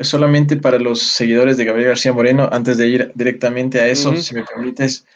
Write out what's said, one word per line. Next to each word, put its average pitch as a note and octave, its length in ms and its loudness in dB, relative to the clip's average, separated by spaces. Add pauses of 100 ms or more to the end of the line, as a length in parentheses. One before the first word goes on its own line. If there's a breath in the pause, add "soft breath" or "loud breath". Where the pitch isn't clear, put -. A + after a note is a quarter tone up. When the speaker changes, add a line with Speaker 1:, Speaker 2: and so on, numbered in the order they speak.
Speaker 1:
solamente D3 540 2
para C3 220 2
los A#2+ 240 -2
seguidores B2 560 2
de A#2 80 0
Gabriel A2+ 220 0
García B2 260 0
Moreno, B2+ 360 2
antes A#2+ 280 0
de A#2 100 2
ir B2 260 0
directamente B2 680 -2
a A#2+ 80 2
eso, C#3+ 220 0
Speaker 2:
Ujú. E3+ 120 -2
Speaker 1:
si B2 120 -10
me A2+ 100 -8
permites, B2+ 720 -6